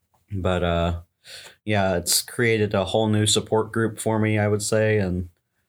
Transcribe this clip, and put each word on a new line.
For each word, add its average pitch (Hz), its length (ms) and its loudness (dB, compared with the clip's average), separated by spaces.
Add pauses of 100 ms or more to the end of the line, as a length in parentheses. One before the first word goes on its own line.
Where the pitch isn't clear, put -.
(320)
But, 90 320 -2
uh, 85 360 0 (640)
yeah, 98 320 0
it's 87 280 0
created 113 500 0
a 98 120 2
whole 110 220 0
new 107 200 2
support 107 440 0
group 113 280 -2
for 110 200 0
me, 107 200 2
I 104 80 2
would 104 160 0
say. 110 340 2
And 90 320 -2 (400)